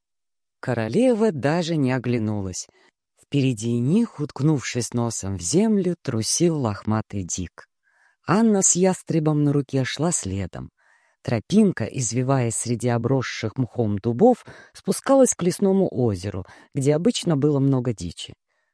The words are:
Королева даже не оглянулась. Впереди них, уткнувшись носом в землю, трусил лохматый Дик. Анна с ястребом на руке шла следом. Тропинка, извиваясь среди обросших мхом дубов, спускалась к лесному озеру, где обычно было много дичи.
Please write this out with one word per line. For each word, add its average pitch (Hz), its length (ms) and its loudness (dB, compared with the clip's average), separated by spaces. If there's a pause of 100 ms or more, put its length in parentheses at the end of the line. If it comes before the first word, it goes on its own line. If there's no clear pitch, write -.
(600)
Королева 202 720 0
даже 156 440 -2
не 135 160 2
оглянулась. 107 760 -4 (540)
Впереди 120 580 -2
них, 165 420 0
уткнувшись 135 720 -2
носом 113 440 -4
в 85 40 -8
землю, 180 600 0
трусил 147 560 0
лохматый 107 680 -2
Дик. - 440 -10 (580)
Анна 208 360 4
с - 140 2
ястребом 160 680 2
на 143 100 4
руке 135 300 0
шла 151 280 -2
следом. 95 600 -6 (500)
Тропинка, 170 640 2
извиваясь 123 720 -2
среди 120 320 -2
обросших 120 720 -2
мхом 110 400 -2
дубов, 139 480 2 (280)
спускалась 262 600 2
к - 100 -6
лесному 190 480 2
озеру, 98 540 -2 (280)
где 143 220 2
обычно 175 400 0
было 143 240 2
много 127 340 2
дичи. - 400 -10 (400)